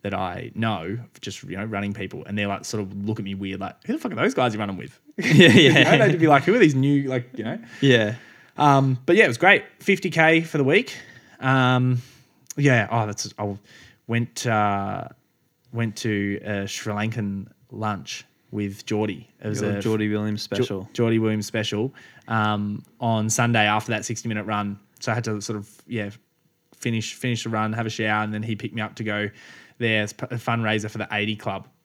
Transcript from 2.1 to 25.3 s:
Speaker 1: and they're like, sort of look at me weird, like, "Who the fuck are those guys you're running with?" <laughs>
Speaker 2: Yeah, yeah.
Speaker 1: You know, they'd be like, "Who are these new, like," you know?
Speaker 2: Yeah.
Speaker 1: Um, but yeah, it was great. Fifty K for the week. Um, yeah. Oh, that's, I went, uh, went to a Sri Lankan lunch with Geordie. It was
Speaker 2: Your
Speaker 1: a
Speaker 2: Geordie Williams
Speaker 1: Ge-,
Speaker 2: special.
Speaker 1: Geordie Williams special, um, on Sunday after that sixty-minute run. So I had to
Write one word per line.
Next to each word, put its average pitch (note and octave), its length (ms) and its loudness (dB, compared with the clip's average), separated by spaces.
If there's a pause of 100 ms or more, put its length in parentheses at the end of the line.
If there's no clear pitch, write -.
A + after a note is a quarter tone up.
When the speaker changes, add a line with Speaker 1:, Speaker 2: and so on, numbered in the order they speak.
Speaker 1:
and G2+ 100 -8
they're G#2 120 -2
like, G2 160 -6
sort G#2+ 180 -6
of G2 120 -10 (120)
look G#2+ 120 -4
at G#2 60 -10
me G2 100 -8
weird, F#2+ 260 -8
like, F#2+ 160 -10 (100)
"Who A#3+ 80 -4
the D#4+ 40 -6
fuck G#3 140 -6
are G#2+ 40 -8
those F#3+ 180 0
guys B2 180 2
you're G#2 80 -6
running G2 160 -4
with?" - 320 -14
<laughs> - 100 -16
Speaker 2:
Yeah, D#3+ 300 8
yeah. D3 440 8
Speaker 1:
You - 60 6
know, G#3 100 6
they'd E3+ 120 2
be E3 60 6
like, C#3 180 6
"Who F#3+ 100 4
are B3 40 4
these D#3 160 6
new, C#3 340 2
like," B2+ 280 -4
you A2 80 -8
know? D3+ 140 -8 (220)
Speaker 2:
Yeah. A#2 360 4 (400)
Speaker 1:
Um, C3+ 500 4
but F3 100 6
yeah, A3 80 8
it D#3 40 4
was A#2 100 -2
great. F#3 260 6 (140)
Fifty F#3 320 0
K D#3+ 320 4
for D#3+ 160 -4
the C#3 60 2
week. F3+ 300 2 (460)
Um, B2+ 640 2 (540)
yeah. B2 340 2
Oh, A2+ 160 0
that's, G2+ 320 -8
I G2+ 180 -4 (500)
went, A#2 400 -4
uh, G2+ 600 -2 (640)
went A#2 240 -4
to G2+ 480 -2
a G2+ 220 -4
Sri - 260 -8
Lankan G2+ 560 -4 (220)
lunch G#2 540 -8 (260)
with G#2 360 -6
Geordie. G#2+ 420 -4 (140)
It G#2+ 60 -6
was G#2+ 140 -4
Speaker 2:
Your G2+ 140 -2
Speaker 1:
a G2+ 40 -4
Speaker 2:
Geordie G#2+ 280 -2
Williams G#2 340 -4
Speaker 1:
Ge-, - 20 -10
Speaker 2:
special. G2+ 480 -4
Speaker 1:
Geordie A#2 260 0
Williams G#2+ 280 0
special, A2 480 -4 (340)
um, G#2+ 540 -2 (180)
on A2 300 0
Sunday A#2 360 2
after G#2+ 260 0
that G#2+ 120 -4
sixty-minute A2 400 -6
run. G2+ 340 -4 (220)
So B2 120 -4
I - 20 0
had A2+ 100 -4
to G#2+ 160 -4